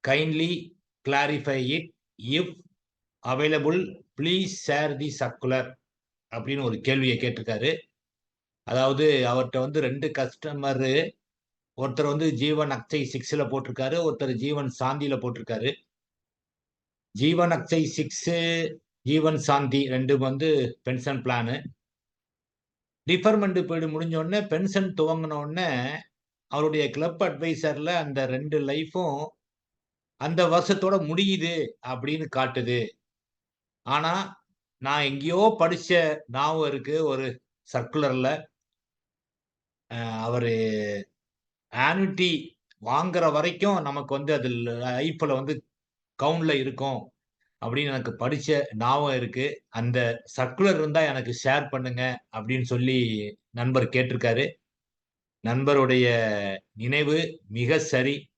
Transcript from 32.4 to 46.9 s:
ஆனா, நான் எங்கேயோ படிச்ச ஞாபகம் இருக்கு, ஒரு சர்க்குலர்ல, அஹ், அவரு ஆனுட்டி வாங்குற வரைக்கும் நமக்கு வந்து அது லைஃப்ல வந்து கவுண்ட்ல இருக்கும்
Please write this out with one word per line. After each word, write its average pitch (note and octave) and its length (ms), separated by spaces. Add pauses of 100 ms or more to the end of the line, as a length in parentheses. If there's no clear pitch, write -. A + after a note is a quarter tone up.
ஆனா, E3 600 (340)
நான் C#3+ 260
எங்கேயோ E3 560
படிச்ச E3 680
ஞாபகம் D3+ 400
இருக்கு, C#3+ 380
ஒரு C3 360 (320)
சர்க்குலர்ல, C3+ 720 (1500)
அஹ், A2+ 260
அவரு A2 920 (640)
ஆனுட்டி E3 760 (320)
வாங்குற D#3+ 500
வரைக்கும் F3 500
நமக்கு C#3 340
வந்து C#3+ 180
அது B2+ 160
லைஃப்ல B2 840
வந்து C#3 320 (580)
கவுண்ட்ல D#3+ 300
இருக்கும் C3+ 580 (540)